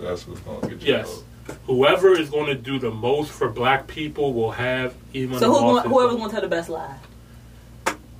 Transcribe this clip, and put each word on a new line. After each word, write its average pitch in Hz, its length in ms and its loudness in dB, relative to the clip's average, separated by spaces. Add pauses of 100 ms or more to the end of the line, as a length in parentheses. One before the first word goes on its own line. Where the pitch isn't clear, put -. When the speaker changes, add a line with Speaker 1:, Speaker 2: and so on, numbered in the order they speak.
Speaker 1:
that's 87 260 -8
what's - 140 -14
gonna - 280 -12
get - 140 -10
you 139 120 2
Speaker 2:
Yes. 113 180 -2
Speaker 1:
vote. - 120 -14 (420)
Speaker 2:
Whoever 160 520 6
is 151 120 -2
gonna 147 240 -2
do 131 240 -6
the 120 120 -2
most 123 400 -2
for - 200 -2
black 120 360 0
people 147 460 -4
will 113 200 0
have 127 420 -4 (180)
even 127 260 -4
Speaker 3:
So 233 120 4
who 285 60 6
Speaker 2:
office 247 260 4
Speaker 3:
gonna, - 120 -2
whoever's 247 200 6
Speaker 2:
vote. 233 60 -2
Speaker 3:
gonna 214 120 -6
tell 220 80 -4
the 185 80 -4
best 170 220 -4
lie? 143 260 -8 (1200)